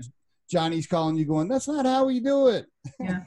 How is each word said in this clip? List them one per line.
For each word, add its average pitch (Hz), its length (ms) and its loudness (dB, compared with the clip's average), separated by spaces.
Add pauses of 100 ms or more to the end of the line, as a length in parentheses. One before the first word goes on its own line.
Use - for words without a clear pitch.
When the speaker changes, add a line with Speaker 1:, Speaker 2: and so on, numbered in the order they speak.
(500)
Speaker 1:
Johnny's 165 380 0
calling 160 280 0
you 156 100 0
going, 156 220 0
"That's 262 200 -2
not 285 180 -2
how 262 200 2
we 254 140 0
do 277 300 4
it." 190 160 0 (340)
Speaker 2:
Yeah. 185 280 -6